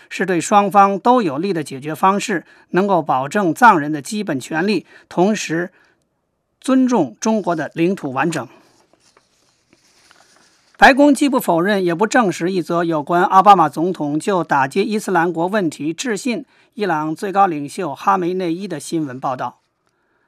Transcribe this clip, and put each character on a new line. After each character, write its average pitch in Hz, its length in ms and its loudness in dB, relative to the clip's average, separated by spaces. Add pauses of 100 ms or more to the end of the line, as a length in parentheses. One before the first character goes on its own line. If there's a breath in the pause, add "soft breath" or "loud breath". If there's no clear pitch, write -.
是 - 160 -8
对 175 160 0
双 202 300 2
方 196 300 4
都 247 240 4
有 143 160 -4
利 196 120 -2
的 160 120 -4
解 131 180 -12
决 151 140 -8
方 190 240 2
式， 180 260 -4 (240 soft breath)
能 185 160 0
够 190 160 2
保 139 260 -2
证 180 240 0
藏 202 280 6
人 147 120 -4
的 143 120 -6
基 208 200 -6
本 156 160 -4
权 170 280 -4
利， 208 180 -2 (240 loud breath)
同 196 260 2
时 170 360 -6 (880 soft breath)
尊 262 280 2
重 180 320 0
中 220 220 0
国 170 140 -2
的 151 180 -6
领 170 220 0
土 143 160 -8
完 135 180 -2
整。 135 180 -6 (2250 soft breath)
白 240 160 8
宫 285 180 6
既 285 160 2
不 254 120 0
否 170 200 0
认 196 240 0
也 170 120 0
不 196 100 0
证 220 260 2
实 175 200 -4
一 185 100 -2
则 170 220 -2
有 165 180 -2
关 175 220 0
奥 190 180 6
巴 196 140 8
马 165 120 4
总 160 240 -2
统 151 280 -4
就 185 240 0
打 139 240 0
击 196 160 -2
伊 214 160 -2
斯 208 100 -8
兰 175 240 0
国 165 140 -2
问 196 200 -2
题 147 240 -6
致 214 240 -6
信 240 300 -6 (300 soft breath)
伊 208 100 -6
朗 156 300 -2
最 202 160 -8
高 196 160 2
领 147 200 -6
袖 147 280 -8
哈 196 200 0
梅 180 200 -2
内 175 180 -4
伊 190 140 -8
的 156 120 -10
新 156 280 -6
闻 127 120 -12
报 139 160 -4
道。 127 220 -8 (720)